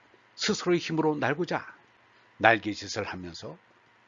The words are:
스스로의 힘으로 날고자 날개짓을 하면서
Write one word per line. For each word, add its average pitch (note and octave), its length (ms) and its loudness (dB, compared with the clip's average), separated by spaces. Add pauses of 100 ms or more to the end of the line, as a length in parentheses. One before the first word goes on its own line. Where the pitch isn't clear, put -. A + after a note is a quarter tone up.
(360)
스스로의 F3+ 420 0
힘으로 D#3 380 0
날고자 D3+ 500 -2 (720)
날개짓을 G#2 680 2
하면서 F#2 540 -12 (500)